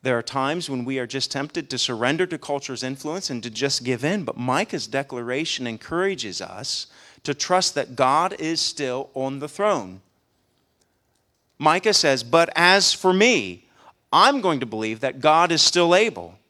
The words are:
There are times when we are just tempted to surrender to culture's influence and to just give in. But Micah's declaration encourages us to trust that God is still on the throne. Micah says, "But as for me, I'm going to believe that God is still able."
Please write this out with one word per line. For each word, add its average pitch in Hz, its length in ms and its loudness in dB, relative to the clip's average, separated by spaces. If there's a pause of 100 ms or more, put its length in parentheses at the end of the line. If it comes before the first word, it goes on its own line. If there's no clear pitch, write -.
There 127 160 0
are 113 60 -4
times 143 480 -4
when 127 140 -6
we 135 120 -6
are 123 80 -4
just 131 240 -6
tempted 143 400 -6
to 135 80 -6
surrender 131 480 0
to 175 140 -10
culture's 139 420 -8
influence 151 480 -8
and 120 140 -8
to 120 80 -10
just 127 320 -2
give 123 200 -2
in. 180 200 -2
But - 140 -8
Micah's 135 500 -2
declaration 131 800 -6
encourages 123 760 -6
us 92 460 -10 (360)
to 143 100 -4
trust 180 420 0
that 127 200 -4
God 147 440 2
is 160 220 -2
still 135 520 -4
on 135 260 -6
the 147 100 -10
throne. 113 520 -2 (1600)
Micah 180 340 4
says, 135 300 2
"But 165 320 4
as 180 380 6
for 185 180 2
me, 185 540 2 (480)
I'm 240 280 6
going 160 200 0
to 127 40 -4
believe 110 360 -4
that 131 180 -4
God 160 320 6
is 160 100 2
still 175 320 4
able." 117 460 0 (100)